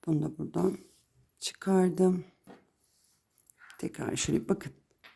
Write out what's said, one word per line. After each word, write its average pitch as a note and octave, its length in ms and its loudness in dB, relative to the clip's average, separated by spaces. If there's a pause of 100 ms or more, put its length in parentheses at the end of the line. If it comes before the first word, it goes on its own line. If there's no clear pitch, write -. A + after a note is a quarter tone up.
Bunu D#3 160 2
da D3+ 160 -4
buradan F3+ 400 -2 (600)
çıkardım. F#3 840 2 (1600)
Tekrar - 360 -6
şöyle - 340 -2
bakın. - 220 -2 (440)